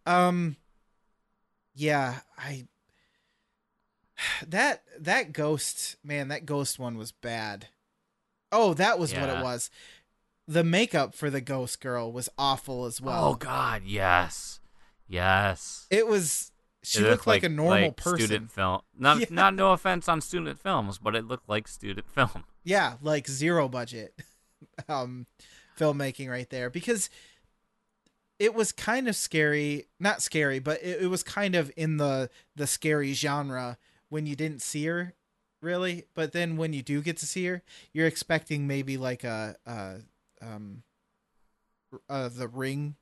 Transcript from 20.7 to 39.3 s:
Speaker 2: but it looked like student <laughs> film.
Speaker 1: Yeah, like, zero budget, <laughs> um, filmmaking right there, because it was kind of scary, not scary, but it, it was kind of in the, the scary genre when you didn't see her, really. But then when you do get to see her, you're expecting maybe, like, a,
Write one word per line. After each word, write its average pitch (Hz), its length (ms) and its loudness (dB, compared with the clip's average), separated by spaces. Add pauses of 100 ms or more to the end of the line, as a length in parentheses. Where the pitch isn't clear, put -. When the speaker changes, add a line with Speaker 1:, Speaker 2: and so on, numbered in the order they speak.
Speaker 2:
but 107 180 0
it 113 100 -2
looked 123 220 -8
like 107 200 -2
student 101 420 -10
<laughs> - 40 -18
film. 123 320 2 (180)
Speaker 1:
Yeah, 175 380 2
like, 147 260 0
zero 143 420 2
budget, 120 500 -8 (340)
<laughs> - 360 -16
um, 123 380 -6 (520)
filmmaking 139 500 0
right 123 200 -6
there, 123 220 -4
because 190 380 -2 (1300)
it 220 160 4
was 220 160 2
kind 247 360 -2
of 214 80 0
scary, 147 720 0 (120)
not 202 240 0
scary, 139 360 0
but 151 220 -2
it, 180 220 -4
it 180 40 0
was 185 160 -2
kind 202 320 -2
of 147 220 2
in 156 200 0
the, 135 320 0 (260)
the 143 120 -2
scary 147 460 0
genre 135 640 -4 (320)
when 156 160 -4
you 147 100 -4
didn't 151 260 -4
see 151 240 -4
her, 175 280 -2 (480)
really. 175 440 -2 (100)
But 156 180 -2
then 170 240 0
when 160 160 -2
you 139 100 -4
do 143 180 0
get 165 160 -4
to - 100 -8
see 185 180 -2
her, 180 160 -4 (320)
you're 160 140 4
expecting 151 600 0
maybe, 139 300 -2
like, 127 260 -4
a, 110 320 -6 (100)